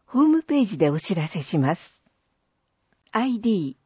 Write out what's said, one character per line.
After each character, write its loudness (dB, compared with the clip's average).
ホ 0
ー 4
ム 2
ペ 0
ー 2
ジ -6
で 2
お -2
知 -4
ら -2
せ -8
し -4
ま 2
す。 -16
ア -2
イ -2
デ 0
ィ 0
ー -14